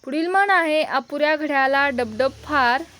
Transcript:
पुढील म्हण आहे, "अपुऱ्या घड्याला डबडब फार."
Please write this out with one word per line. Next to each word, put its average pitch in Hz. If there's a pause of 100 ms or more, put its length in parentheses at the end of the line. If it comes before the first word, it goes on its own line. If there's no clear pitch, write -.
पुढील 311
म्हण 392
आहे, 311
"अपुऱ्या 294
घड्याला 277
डबडब 247 (120)
फार." 269 (160)